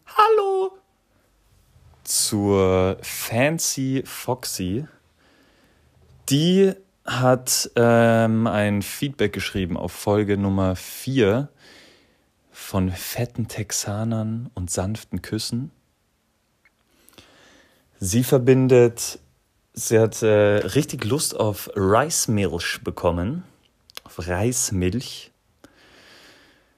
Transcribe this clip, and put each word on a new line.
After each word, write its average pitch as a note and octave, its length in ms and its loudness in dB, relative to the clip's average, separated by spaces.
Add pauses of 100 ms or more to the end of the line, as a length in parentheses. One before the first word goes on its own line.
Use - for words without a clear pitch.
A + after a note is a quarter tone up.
Hallo! G4 720 2 (1300)
Zur F#2+ 1000 2
Fancy C3+ 1040 -2
Foxy. A#2 800 -6 (1400)
Die F3+ 440 4 (320)
hat, B2+ 680 0
ähm, A2+ 720 4
ein G#2 360 0
Feedback A#2+ 500 -4
geschrieben F#2 460 -4
auf - 140 -6
Folge G#2 440 0
Nummer F#2+ 400 0
vier C3 720 0 (1040)
von F#2 380 -4
fetten - 580 -6
Texanern A2 1040 -6
und F#2 180 -8
sanften F#2+ 520 -6
Küssen. A#2+ 480 -6 (2250)
Sie G#2 260 0
verbindet, B2+ 960 4 (520)
sie - 260 0
hat, A2 240 2
äh, G#2 360 4
richtig - 480 -2
Lust G#2 280 -2
auf G#2 400 -4
Reismilch G2+ 1080 0
bekommen. F2+ 580 -2 (640)
Auf - 240 -12
Reismilch. G2 1040 -4 (1500)